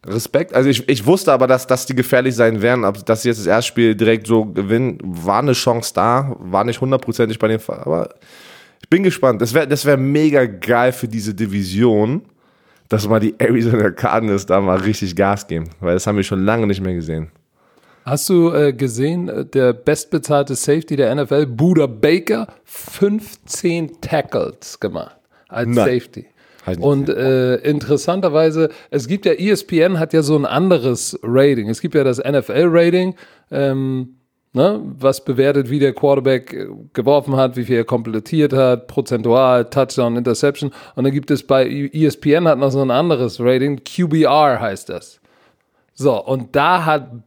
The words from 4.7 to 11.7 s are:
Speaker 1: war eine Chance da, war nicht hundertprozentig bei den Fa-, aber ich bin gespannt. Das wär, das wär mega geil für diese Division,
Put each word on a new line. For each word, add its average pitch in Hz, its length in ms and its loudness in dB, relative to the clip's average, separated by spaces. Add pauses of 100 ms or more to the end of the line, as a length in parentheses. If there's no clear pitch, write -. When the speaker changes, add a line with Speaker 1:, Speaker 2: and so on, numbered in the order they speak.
Speaker 1:
war 92 380 -2
eine 139 140 2
Chance 117 420 -2
da, 123 420 0
war 95 260 -2
nicht 117 160 -4
hundertprozentig 120 600 -2
bei 110 80 0
den 110 120 0
Fa-, - 240 -10
aber - 260 -4 (680)
ich - 80 -20
bin 185 140 2
gespannt. 131 400 0
Das 117 140 -2
wär, 156 100 2
das 139 180 -2
wär 139 140 2
mega 143 480 2
geil 120 460 0
für 123 160 -8
diese 107 260 -6
Division, 104 880 0 (680)